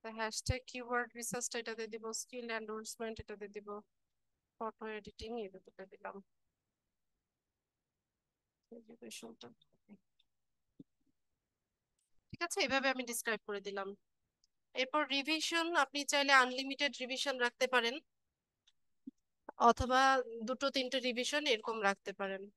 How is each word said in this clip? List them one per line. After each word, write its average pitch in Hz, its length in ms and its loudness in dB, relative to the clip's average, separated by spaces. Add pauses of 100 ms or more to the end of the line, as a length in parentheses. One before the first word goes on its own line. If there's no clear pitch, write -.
(180)
হ্যাশট্যাগ 226 440 -2 (100)
কিওয়ার্ড 240 380 -2 (100)
রিসার্চটা 240 440 -4
এটাতে 226 300 -6
দিব, 214 100 -10 (180)
স্কিল 240 260 -10 (120)
এন্ডোর্সমেন্ট 220 640 -8
এটাতে 202 320 -12
দিব, 208 120 -12 (880)
ফটো 220 280 -8 (120)
এডিটিং 214 340 -12 (120)
এই 190 100 -10
দুটোতে 190 380 -18
দিলাম। 196 240 -12 (2500)
এডুকেশনটা। 226 680 -16 (2750)
ঠিক - 160 -8
আছে, - 200 -2
এভাবে 269 260 2
আমি 254 160 -2
ডেসক্রাইব 226 400 -2
করে 202 180 -4
দিলাম। 196 220 -6 (920)
এরপর 277 200 2 (140)
রিভিশন, 311 520 2 (160)
আপনি 285 160 -2 (120)
চাইলে 285 220 6 (100)
আনলিমিটেড 269 480 0 (100)
রিভিশন 262 340 -2 (100)
রাখতে 247 280 2
পারেন, 240 220 4 (1800)
অথবা 254 300 4 (480)
দুটো 269 260 -2
তিনটে 262 220 0 (100)
রিভিশন 254 360 0 (100)
এরকম 226 240 -2 (100)
রাখতে 196 320 -2
পারেন। 196 220 -4 (160)